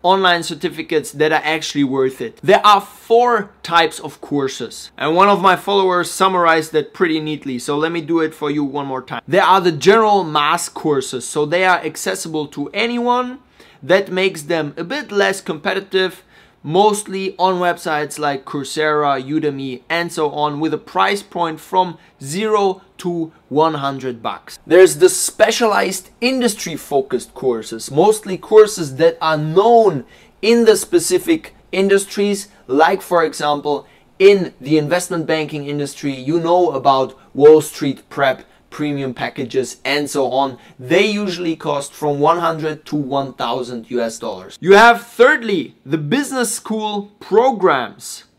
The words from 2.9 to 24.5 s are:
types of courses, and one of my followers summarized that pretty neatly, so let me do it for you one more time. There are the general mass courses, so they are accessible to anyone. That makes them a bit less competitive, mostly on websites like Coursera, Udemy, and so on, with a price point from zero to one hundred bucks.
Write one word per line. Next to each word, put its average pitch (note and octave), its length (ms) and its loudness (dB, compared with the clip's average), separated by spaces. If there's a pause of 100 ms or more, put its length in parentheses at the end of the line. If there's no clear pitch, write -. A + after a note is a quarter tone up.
types E3 380 0
of - 220 -14
courses, - 720 -6
and D3+ 180 -2
one F#3+ 140 6
of F#3 140 2
my F#3 140 4
followers F#3 540 0
summarized E3+ 640 2
that D3 220 -2
pretty D#3+ 260 0
neatly, C#3+ 380 -8
so C#3+ 180 -4
let D#3+ 160 -2
me E3+ 80 -4
do D#3+ 200 -2
it D#3 140 -2
for D3 160 -6
you D3 140 -2
one C#3 220 -6
more B2+ 160 -8
time. B2 260 -10
There F3+ 140 2
are F#3 180 4
the F3 120 0
general G3+ 520 4
mass D3+ 460 -2
courses, C3+ 560 -4
so D3+ 180 -2
they F3 220 0
are F3+ 140 2
accessible D#3+ 680 -6
to C#3+ 240 -10
anyone. A#3+ 680 -4 (420)
That F3+ 280 0
makes F#3 300 -2
them D3 380 -4
a E3+ 60 -6
bit C4+ 280 -8
less G3 300 0
competitive, F#3 840 -4 (380)
mostly F#3+ 760 0
on F#3 160 2
websites E3+ 640 -2
like C#3+ 280 -4
Coursera, D3+ 760 -2
Udemy, C#3 680 -4
and E3+ 200 -2
so D3+ 200 -2
on, D3 300 -4
with D#3+ 120 -2
a D3 60 -4
price G3 440 -2
point E3 380 -6
from F3+ 380 -2 (240)
zero G3 580 -2 (180)
to E3+ 340 -6 (160)
one D#3 240 2
hundred C3+ 500 -6
bucks. G2+ 440 -10